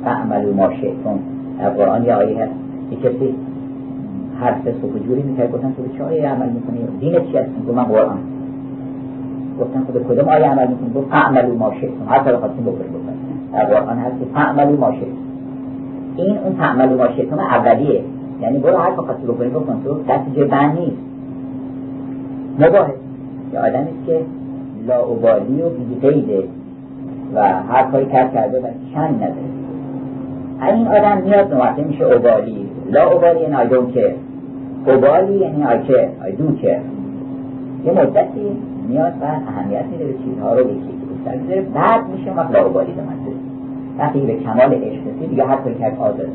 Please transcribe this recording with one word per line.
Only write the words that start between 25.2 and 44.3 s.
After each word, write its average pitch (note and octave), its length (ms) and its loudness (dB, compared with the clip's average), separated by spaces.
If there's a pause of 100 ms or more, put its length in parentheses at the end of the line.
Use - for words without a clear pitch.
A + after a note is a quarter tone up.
و E3+ 60 0
بی‌قیده B2 760 0 (920)
و G2+ 180 4 (160)
هر B2+ 140 4
کاری C3+ 240 2
کرد B2+ 260 4
کرده B2+ 260 0
و B2 40 0 (320)
چند D3+ 200 0
نداره. - 1600 -4
این A3+ 100 4
آدم G3+ 380 6
میاد G3 300 6
نوعاته B2+ 300 2
می‌شه B2+ 220 0
ابالی. A2 600 4 (240)
لاابالی E3+ 500 6
یعنی D3+ 140 0
I B2 140 4
don't B2+ 280 4
care. G#2 180 4 (760)
ابالی D#3 440 6
یعنی D#3 280 0
I A#2+ 260 2
care، - 380 2
I G2 40 -4
do C#3+ 320 0
care. F2 200 2 (1040)
یه - 60 2
مدتی - 540 2 (420)
میاد D#3 320 0
و C3+ 40 -4
اهمیت A2+ 680 -4
می‌ده D#3+ 120 -6
به C3 80 -4
چیزها - 420 -4
رو، B2+ 60 6
یکی C3 120 2
یکی - 340 -8 (100)
بیشتر C3 220 -6
می‌ذاره، F#3 220 -2
بعد F#3+ 400 2 (120)
می‌شه - 160 -6
اون F#3 100 -4
وقت - 160 -2
لاابالی - 380 2
به - 100 -8
منزل. - 360 -8 (600)
وقتی D3 220 0
به B2 140 0